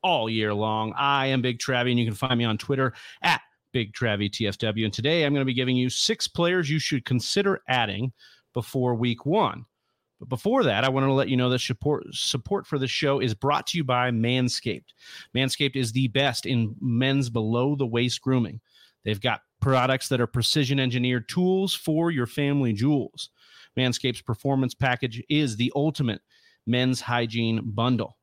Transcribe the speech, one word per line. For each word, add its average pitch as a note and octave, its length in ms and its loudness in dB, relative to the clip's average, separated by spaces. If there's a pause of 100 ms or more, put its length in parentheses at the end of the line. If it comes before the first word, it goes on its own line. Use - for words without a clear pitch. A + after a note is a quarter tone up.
all C#3+ 280 2
year G#2+ 240 0
long. A2 420 -2
I C#3 300 2
am C3+ 160 2
Big B2 160 -2
Travie, B2 320 0
and A#2+ 100 2
you A#2 60 2
can A2 80 -2
find B2+ 240 0
me A#2+ 80 2
on A2 100 0
Twitter C3+ 380 -2 (260)
at E3 220 2 (280)
Big A2 220 -2
Travie G#2 400 0
T A2 140 -2
F G2 100 -2
W. A2 300 -2
And G#2 80 -4
today D3+ 320 0
I'm C#3+ 80 0
gonna C#3 100 0
be C3 80 -2
giving B2+ 240 0
you B2+ 140 0
six - 360 -2
players E3+ 440 0
you D#3 80 0
should C#3 260 -2
consider F#3+ 640 0
adding A#2 460 0 (400)
before B2 400 0
week A#2+ 320 -2
one. C#3+ 400 0 (520)
But - 120 -12
before G#3+ 340 0
that, A2+ 180 2
I C3 60 4
wanna C3+ 240 2
let C3 160 2
you B2+ 80 2
know B2 140 2
that B2+ 80 2
support, C#3 560 -2
support - 520 -4
for D3+ 120 -4
this C3 120 -2
show C#3 300 0
is A2+ 140 0
brought D3 320 0
to - 100 -4
you D#3+ 80 -2
by B2 260 2
Manscaped. A#2+ 840 0 (420)
Manscaped C3+ 400 0
is A#2+ 160 -2
the C3 160 2
best C3+ 380 0
in A#2 340 0
men's C3 480 2
below-the-waist A#2+ 960 0
grooming. A#2 400 0 (420)
They've G#2 160 -2
got A#2 220 0 (180)
products C3 480 2
that A#2+ 140 2
are A#2 40 2
precision C3+ 540 0
engineered B2+ 480 0
tools F#3 460 0
for E3 360 0
your B2+ 160 0
family C#3+ 460 0
jewels. B2 560 0 (460)
Manscaped's B2+ 460 0
performance C3 540 0
package B2 560 -2
is D3 260 2
the A#2+ 180 0
ultimate C#3 460 0 (460)
men's B2+ 340 2
hygiene A2+ 640 0
bundle. A#2 580 -2